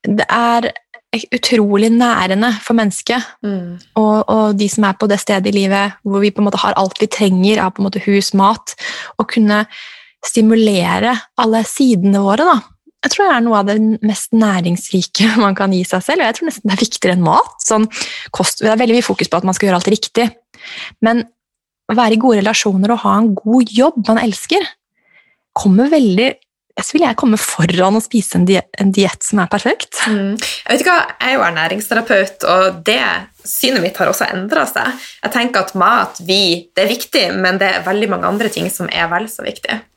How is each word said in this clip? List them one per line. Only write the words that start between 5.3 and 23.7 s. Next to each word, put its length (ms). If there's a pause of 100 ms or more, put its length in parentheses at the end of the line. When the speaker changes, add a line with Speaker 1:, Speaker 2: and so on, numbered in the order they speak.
Speaker 1:
i 140
livet 420
hvor 160
vi 80
på 160
en 60
måte 100
har 160
alt 240
vi 80
trenger 560
av 80
på 80
en 80
måte 160
hus, 320
mat, 400 (400)
og 160
kunne 300 (640)
stimulere 880 (260)
alle 240
sidene 560
våre, 240
da. 140 (480)
Jeg 60
tror 160
det 80
er 80
noe 160
av 80
det 80 (260)
mest 320
næringsrike 1000
<laughs> 100
man 100
kan 200
gi 120
seg 160
selv, 220
og 20
jeg 120
tror 100
nesten 220
det 60
er 60
viktigere 340
enn 100
mat. 260 (100)
Sånn 220 (500)
kost, 300
det 80
er 80
veldig 180
mye 80
fokus 240
på 80
at 80
man 100
skal 120
gjøre 120
alt 120
riktig, 340 (800)
men 160 (640)
å 80
være 220
i 20
gode 220
relasjoner 560
og 80
ha 160
en 180
god 320